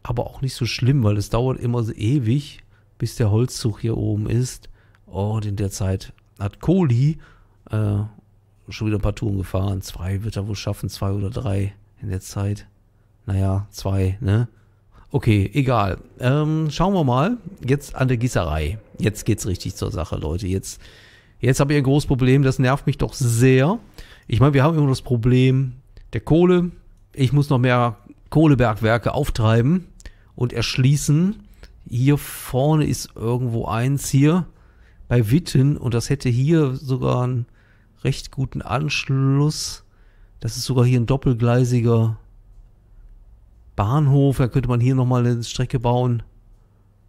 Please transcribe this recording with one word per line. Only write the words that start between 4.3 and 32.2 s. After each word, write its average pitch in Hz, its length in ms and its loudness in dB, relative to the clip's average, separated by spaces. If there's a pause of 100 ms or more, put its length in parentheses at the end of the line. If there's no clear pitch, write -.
Und 104 400 -4
in 101 100 -6
der 98 140 -2
Zeit 95 420 -4 (280)
hat 101 200 -8
Kohli, 156 600 2 (500)
äh, 104 300 -2 (680)
schon 107 200 -6
wieder 107 100 0
ein 101 40 -4
paar 104 120 0
Touren 101 240 -4
gefahren. 95 460 -4
Zwei 98 400 -6
wird 110 120 -8
er 101 120 -6
wohl 107 80 -6
schaffen, 101 340 -6
zwei 98 220 -4
oder 98 180 -4
drei 101 460 -4 (260)
in 104 80 -10
der 95 100 -4
Zeit. 101 480 -6 (600)
Naja, 98 420 -2
zwei, 95 520 -2
ne? 110 260 0 (640)
Okay, 104 420 2
egal. 123 460 0 (200)
Ähm, 151 520 0
schauen 190 220 0
wir 175 100 2
mal. 143 340 2 (260)
Jetzt 139 320 -2
an 131 120 0
der 127 100 2
Gießerei. 87 640 -2 (180)
Jetzt - 280 -4
geht's - 200 0
richtig 98 300 -6
zur 98 160 -6
Sache, 85 260 -6
Leute. 87 300 -6
Jetzt, - 340 -6 (580)
jetzt 127 200 2
habe 143 140 2
ich 147 40 4
ein 143 60 2
großes 143 240 2
Problem. 131 340 4
Das 135 160 2
nervt 135 300 0
mich 139 100 -2
doch 127 160 -4
sehr. 131 640 4 (500)
Ich 110 120 0
meine, 139 160 6
wir 131 80 4
haben 160 140 2
immer 143 120 4
das 127 140 -2
Problem 127 680 2 (400)
der 113 80 -6
Kohle. 175 500 4 (460)
Ich 131 140 2
muss 143 180 2
noch 131 100 2
mehr 123 380 2 (320)
Kohlebergwerke 117 840 4
auftreiben 117 760 2 (480)
und 123 160 -4
erschließen. 147 920 0 (460)
Hier 135 280 2
vorne 147 680 -2